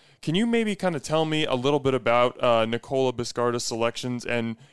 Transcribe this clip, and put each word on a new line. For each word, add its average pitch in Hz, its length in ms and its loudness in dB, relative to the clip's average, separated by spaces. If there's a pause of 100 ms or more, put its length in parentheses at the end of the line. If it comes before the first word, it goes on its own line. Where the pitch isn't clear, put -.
(220)
Can 151 120 -2
you 208 100 2
maybe 233 300 0
kinda 180 240 -2
tell 156 260 0
me 156 220 0
a - 80 -2
little 139 240 2
bit 131 160 0
about, 120 480 2
uh, 117 240 4
Nicola 127 460 -2
Biscardo 120 480 -2
Selections 120 680 -4
and 117 300 -2 (160)